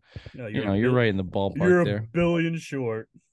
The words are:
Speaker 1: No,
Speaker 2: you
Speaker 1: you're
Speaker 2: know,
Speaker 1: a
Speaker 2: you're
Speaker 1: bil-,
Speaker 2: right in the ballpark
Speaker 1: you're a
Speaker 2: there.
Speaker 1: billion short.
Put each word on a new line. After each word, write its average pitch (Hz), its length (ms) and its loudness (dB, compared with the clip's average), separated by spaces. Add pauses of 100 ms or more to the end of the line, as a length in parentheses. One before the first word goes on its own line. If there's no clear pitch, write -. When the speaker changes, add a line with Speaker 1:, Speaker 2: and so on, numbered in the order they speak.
(320)
Speaker 1:
No, 123 140 -14
Speaker 2:
you 107 100 -6
Speaker 1:
you're 127 80 -2
Speaker 2:
know, 98 80 0
Speaker 1:
a 98 60 2
Speaker 2:
you're 123 120 4
Speaker 1:
bil-, 127 60 4
Speaker 2:
right 120 120 4
in 98 100 2
the 95 60 -2
ballpark 98 440 0
Speaker 1:
you're 180 140 6
a - 20 2
Speaker 2:
there. 104 280 -2
Speaker 1:
billion 170 440 0
short. 120 540 -6 (220)